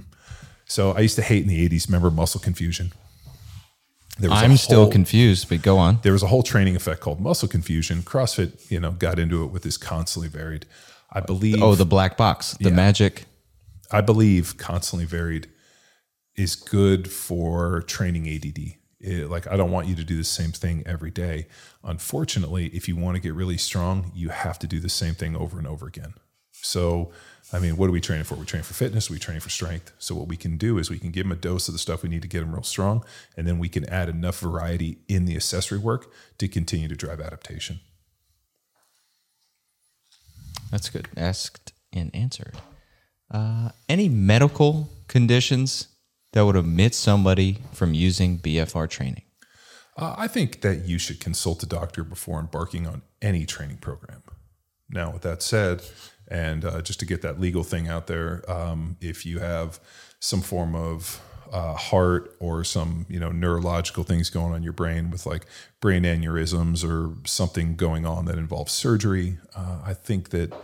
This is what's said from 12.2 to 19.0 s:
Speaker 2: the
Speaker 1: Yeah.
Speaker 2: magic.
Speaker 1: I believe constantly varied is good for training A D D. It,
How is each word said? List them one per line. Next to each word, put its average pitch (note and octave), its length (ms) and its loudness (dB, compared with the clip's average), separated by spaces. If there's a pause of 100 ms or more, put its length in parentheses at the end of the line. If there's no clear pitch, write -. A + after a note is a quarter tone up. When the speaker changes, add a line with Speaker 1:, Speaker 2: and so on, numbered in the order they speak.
Speaker 2:
the G2 100 6
Speaker 1:
Yeah. F2 60 6
Speaker 2:
magic. G2 500 6 (680)
Speaker 1:
I G#2+ 100 4
believe G#2+ 560 6
constantly E2+ 480 -4
varied E2 420 -4 (880)
is F#2+ 200 -2
good F#2+ 540 4
for E2+ 760 -2
training E2+ 440 -4
A D#2 100 -6
D D2 140 -8
D. D#2 260 -10 (220)
It, F2 300 -6